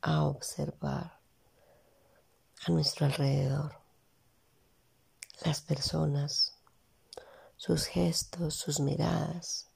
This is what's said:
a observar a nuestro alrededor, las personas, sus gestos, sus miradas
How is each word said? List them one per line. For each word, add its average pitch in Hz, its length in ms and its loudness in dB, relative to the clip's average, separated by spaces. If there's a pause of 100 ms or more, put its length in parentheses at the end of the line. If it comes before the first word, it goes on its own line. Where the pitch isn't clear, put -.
a 160 220 4
observar 143 960 -4 (1500)
a 170 60 2
nuestro 151 360 2
alrededor, 139 760 0 (1600)
las 156 160 0
personas, 147 960 0 (1000)
sus 165 300 0
gestos, 170 680 0
sus - 260 -4
miradas 160 960 -2